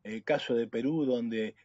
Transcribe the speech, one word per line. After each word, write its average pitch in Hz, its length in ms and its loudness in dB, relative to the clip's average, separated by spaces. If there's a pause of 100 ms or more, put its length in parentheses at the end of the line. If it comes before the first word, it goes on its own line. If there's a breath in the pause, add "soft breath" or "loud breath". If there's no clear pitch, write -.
El 110 200 -8
caso 135 320 0
de 117 120 2
Perú, 139 380 0
donde 113 600 0